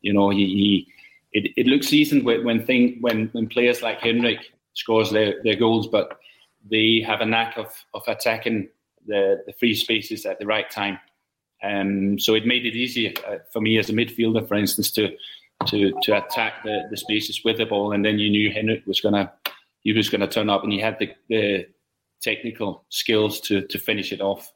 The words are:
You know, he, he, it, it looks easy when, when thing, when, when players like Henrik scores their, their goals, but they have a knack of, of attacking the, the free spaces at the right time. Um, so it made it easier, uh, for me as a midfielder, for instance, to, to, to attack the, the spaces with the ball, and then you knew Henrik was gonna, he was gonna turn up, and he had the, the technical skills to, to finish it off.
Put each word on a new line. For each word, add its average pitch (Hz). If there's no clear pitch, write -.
You 101
know, 101
he, 101
he, 98
it, 104
it 117
looks 139
easy 147
when, 117
when 113
thing, 123
when, 113
when 113
players 120
like 110
Henrik 117
scores 110
their, 104
their 107
goals, 113
but -
they 110
have 110
a 110
knack 113
of, 107
of 104
attacking 113
the, 98
the 101
free 113
spaces 107
at 95
the 101
right 107
time. 101
Um, 98
so 110
it 110
made 123
it 113
easier, 120
uh, 101
for 110
me 110
as 104
a 107
midfielder, 113
for 101
instance, 104
to, 107
to, 98
to 104
attack 110
the, 107
the 104
spaces 107
with 113
the 110
ball, 104
and 101
then 107
you 104
knew 104
Henrik 107
was 98
gonna, 101
he 107
was 107
gonna 98
turn 107
up, 98
and 104
he 98
had 110
the, 104
the 101
technical 110
skills 107
to, 98
to -
finish 104
it 95
off. 98